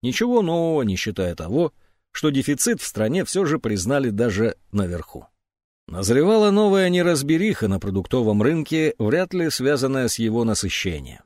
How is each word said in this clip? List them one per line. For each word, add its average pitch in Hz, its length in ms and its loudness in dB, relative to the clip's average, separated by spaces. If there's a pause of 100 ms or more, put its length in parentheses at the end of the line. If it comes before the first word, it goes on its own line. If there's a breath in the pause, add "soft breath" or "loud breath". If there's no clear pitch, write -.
Ничего 233 380 0
нового, 165 420 0
не 101 140 0
считая 92 380 -4
того, 117 380 -2 (400)
что - 180 -2
дефицит 139 500 0
в - 60 -10
стране 117 380 -2
всё 190 200 -2
же 151 140 0
признали 117 520 0
даже 107 460 0 (140)
наверху. 87 560 -6 (640)
Назревала 143 640 2
новая 196 380 4
неразбериха 170 800 0
на 95 120 0
продуктовом 104 640 0
рынке, 156 560 0
вряд 160 360 0
ли 170 160 0
связанная 131 580 0
с - 100 -4
его 113 260 0
насыщением. 87 800 -4